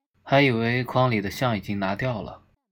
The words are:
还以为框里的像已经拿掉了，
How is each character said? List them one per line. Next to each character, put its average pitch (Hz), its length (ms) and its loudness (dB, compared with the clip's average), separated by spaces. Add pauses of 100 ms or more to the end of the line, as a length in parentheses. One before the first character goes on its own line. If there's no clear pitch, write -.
(220)
还 139 200 4
以 131 100 4
为 117 320 0
框 127 260 2
里 110 100 0
的 98 80 -4
像 113 300 -2
已 - 20 -4
经 101 200 -6
拿 98 160 -2
掉 117 260 -4
了， - 200 -14 (300)